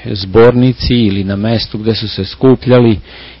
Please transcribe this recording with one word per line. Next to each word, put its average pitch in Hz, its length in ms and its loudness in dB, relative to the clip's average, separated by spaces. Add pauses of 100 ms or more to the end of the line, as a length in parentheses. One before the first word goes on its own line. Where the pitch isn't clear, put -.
zbornici 120 880 2
ili 101 300 0
na 101 120 -6
mestu 110 420 -4
gde 107 180 -2
su 107 120 -8
se 98 180 -8
skupljali 123 720 2 (420)